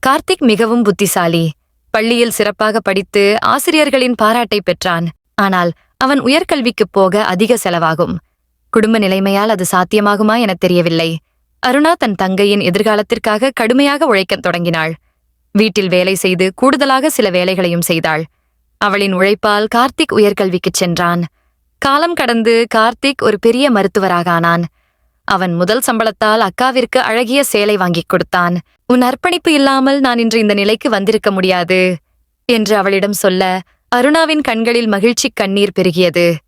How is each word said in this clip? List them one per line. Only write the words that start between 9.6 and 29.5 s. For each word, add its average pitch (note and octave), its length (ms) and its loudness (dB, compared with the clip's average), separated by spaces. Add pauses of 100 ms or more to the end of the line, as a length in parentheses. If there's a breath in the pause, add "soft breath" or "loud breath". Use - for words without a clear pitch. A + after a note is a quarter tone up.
சாத்தியமாகுமா G#3 680 2
என G3+ 140 0
தெரியவில்லை. E3 680 0 (400)
அருணா D4 380 2
தன் A3 180 -2
தங்கையின் G3 440 0
எதிர்காலத்திற்காக G#3+ 920 0
கடுமையாக C#4 520 2
உழைக்கத் F#3+ 360 0
தொடங்கினாள். E3+ 540 -2 (560)
வீட்டில் G3+ 380 0
வேலை F#3 260 2
செய்து F#3 400 0
கூடுதலாக C4+ 540 2
சில A#3+ 200 0
வேலைகளையும் F3+ 520 0
செய்தாள். E3 440 -2 (520)
அவளின் G3+ 360 0
உழைப்பால் G#3 600 0
கார்த்திக் B3+ 400 0
உயர்கல்விக்குச் G3 580 0
சென்றான். F3 500 -2 (540)
காலம் D4+ 360 0
கடந்து A#3 520 0 (100)
கார்த்திக் A#3 480 0
ஒரு G#3 160 0
பெரிய B3 320 2
மருத்துவராக F#3+ 600 0
ஆனான். E3+ 320 0 (600)
அவன் F#3 300 -2
முதல் F3+ 280 0
சம்பளத்தால் A3 600 0
அக்காவிற்கு B3 600 0
அழகிய B3 420 0
சேலை G#3 340 0
வாங்கிக் F3+ 320 -2
கொடுத்தான். F3 500 -2 (280)
"உன் B3 140 2
அர்ப்பணிப்பு E4+ 520 0